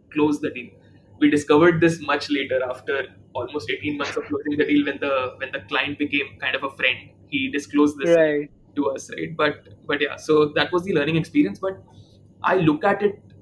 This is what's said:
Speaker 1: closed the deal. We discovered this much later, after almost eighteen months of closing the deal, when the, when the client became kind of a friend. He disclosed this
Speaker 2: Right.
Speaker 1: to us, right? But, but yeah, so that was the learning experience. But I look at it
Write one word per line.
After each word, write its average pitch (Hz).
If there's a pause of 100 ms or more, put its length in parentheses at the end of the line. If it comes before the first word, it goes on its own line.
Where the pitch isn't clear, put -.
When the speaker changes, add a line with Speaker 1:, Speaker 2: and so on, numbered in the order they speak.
(120)
Speaker 1:
closed 147
the 147
deal. 120 (500)
We 147
discovered 156
this 165
much 143
later, 131
after 135 (340)
almost 135
eighteen 147
months 139
of 147
closing 147
the 143
deal, 147
when 135
the, 135
when 131
the 135
client 139
became 139 (140)
kind 131
of 139
a 139
friend. 131 (180)
He 135
disclosed 147
this 170
Speaker 2:
Right. 151 (260)
Speaker 1:
to 143
us, -
right? 160
But, 147 (180)
but 143
yeah, 135
so 151 (100)
that 147
was 180
the 196
learning 156
experience. 160
But 190 (600)
I 180
look 156
at 202
it 202 (220)